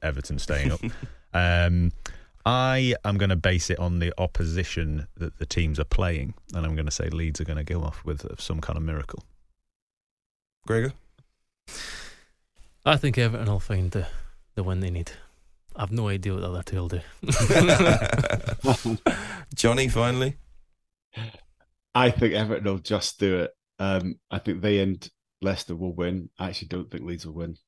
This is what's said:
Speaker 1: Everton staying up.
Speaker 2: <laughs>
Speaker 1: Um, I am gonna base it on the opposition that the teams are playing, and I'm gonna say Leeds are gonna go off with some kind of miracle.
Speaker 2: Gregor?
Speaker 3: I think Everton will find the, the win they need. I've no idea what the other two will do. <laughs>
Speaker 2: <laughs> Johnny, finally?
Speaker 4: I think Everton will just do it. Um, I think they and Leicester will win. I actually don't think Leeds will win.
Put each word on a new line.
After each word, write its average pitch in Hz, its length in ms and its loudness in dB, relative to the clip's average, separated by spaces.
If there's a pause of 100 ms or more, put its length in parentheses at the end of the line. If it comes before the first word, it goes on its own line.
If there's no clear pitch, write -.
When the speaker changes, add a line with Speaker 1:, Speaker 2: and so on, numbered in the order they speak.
Speaker 1:
Everton 71 380 -4
staying - 320 0
up. - 140 -2
Speaker 2:
<laughs> 113 60 -4 (400)
Speaker 1:
Um, 87 600 4 (520)
I 127 520 2 (100)
am 101 140 2
gonna 95 160 2
base 90 340 2
it 92 80 0
on 87 220 0
the 85 180 0
opposition 82 880 -2 (100)
that 82 200 -8
the - 80 -6
teams 78 340 0
are 73 40 -2
playing, 82 500 0 (220)
and 82 100 -2
I'm 80 100 -2
gonna 76 140 -2
say 78 200 -4
Leeds 82 300 -4
are 82 40 -6
gonna 76 200 -4
go 82 200 -4
off 76 200 -8
with 73 220 -6 (160)
some 80 180 -4
kind 78 160 -6
of 80 60 -4
miracle. 78 420 -6 (1400)
Speaker 2:
Gregor? 113 260 0 (1900)
Speaker 3:
I 151 140 6
think 131 220 2
Everton 113 280 2
will 101 120 2
find 92 320 0
the, 92 160 -2 (480)
the 98 80 -2
win 92 160 -2
they 92 100 -2
need. 87 220 -4 (640)
I've 107 160 -6
no 113 160 -2
idea 98 260 -2
what 90 80 -4
the 90 80 -4
other 90 140 -4
two 95 140 -4
will 87 100 -2
do. 85 140 -4 (200)
<laughs> 123 1800 4 (160)
Speaker 2:
<laughs> - 420 -10
Johnny, 123 320 4
finally? 123 480 2 (1600)
Speaker 4:
I 123 160 6
think 113 220 2
Everton 107 320 -2
will 98 140 0
just - 400 -4
do 95 200 4
it. - 160 -2 (240)
Um, 95 400 -2 (120)
I - 80 -6
think 87 220 -4
they 101 180 4
and 95 280 -2 (340)
Leicester 92 340 -4
will 90 180 -6
win. 87 360 -4 (100)
I 92 100 -6
actually 87 200 -10
don't 90 200 -8
think - 140 -12
Leeds 85 220 -10
will 78 80 -12
win. 85 240 -10 (100)